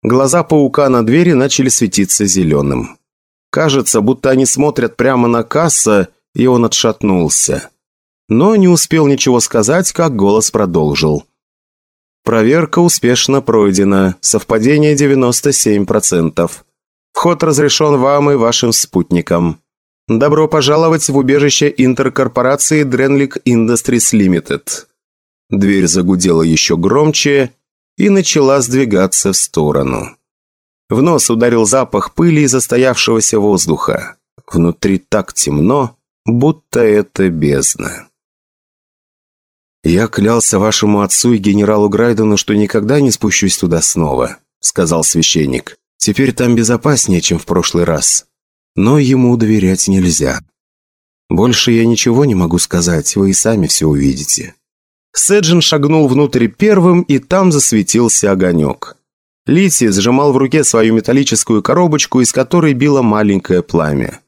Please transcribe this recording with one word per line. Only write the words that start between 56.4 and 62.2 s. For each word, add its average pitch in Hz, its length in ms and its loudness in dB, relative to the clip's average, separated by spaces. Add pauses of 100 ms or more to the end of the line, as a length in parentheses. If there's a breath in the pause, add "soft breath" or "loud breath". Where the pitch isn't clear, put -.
первым, 180 560 2
и 139 160 0
там 185 320 0
засветился 113 800 0
огонёк. 87 640 -2 (480)
Лити 151 440 2
сжимал 123 440 0
в 127 40 0
руке 135 260 0
свою 110 300 2
металлическую 113 680 0
коробочку, 151 600 0